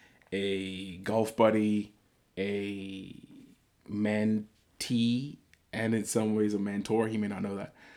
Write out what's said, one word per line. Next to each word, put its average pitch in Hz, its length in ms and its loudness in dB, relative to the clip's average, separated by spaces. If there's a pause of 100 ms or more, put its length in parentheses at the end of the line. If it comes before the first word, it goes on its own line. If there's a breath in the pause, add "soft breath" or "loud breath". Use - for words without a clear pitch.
(300 soft breath)
a 95 680 -4
golf 107 360 0
buddy, 107 600 4 (420)
a 98 800 -6 (760)
mentee, 107 1500 0 (340)
and 113 220 0
in 107 100 0
some 107 300 2
ways 107 180 2
a 104 60 0
mentor. 104 500 0
He 110 80 -4
may 104 120 -2
not 98 140 -4
know 98 140 -4
that. - 180 -10 (220 loud breath)